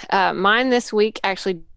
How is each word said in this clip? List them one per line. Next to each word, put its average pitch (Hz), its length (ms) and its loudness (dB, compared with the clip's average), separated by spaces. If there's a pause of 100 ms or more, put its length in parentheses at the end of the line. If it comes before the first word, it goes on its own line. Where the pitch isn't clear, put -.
Uh, 185 240 2
mine 214 380 2
this 240 200 0
week 214 320 0
actually 190 380 -4 (160)